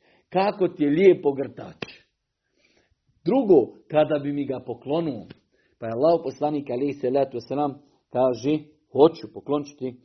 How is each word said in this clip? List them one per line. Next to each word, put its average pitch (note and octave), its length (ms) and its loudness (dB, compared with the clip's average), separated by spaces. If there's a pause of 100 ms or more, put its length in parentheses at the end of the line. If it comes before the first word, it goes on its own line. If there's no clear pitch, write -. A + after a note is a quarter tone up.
(280)
kako F#3+ 400 0
ti D3 160 -4
je C#3+ 60 2
lijep D#3+ 360 4
ogrtač. - 580 -6 (1400)
Drugo, G3 420 4 (240)
kada D3+ 280 2
bi C#3+ 140 -6
mi C#3+ 120 -4
ga B2+ 220 -8
poklonuo.” B2+ 600 -6 (520)
Pa A#2 80 -10
je A2+ 60 -6
Allahov D#3+ 300 2
poslanik, C#3+ 480 -6
alejhi C3 220 -2
salatu C3+ 440 -2
vesselam, C3+ 380 -4 (380)
kaže: B2+ 460 0 (340)
„Hoću, C3+ 420 4
poklonit C#3+ 340 -6
ću - 80 -20
ti.” B2+ 280 -10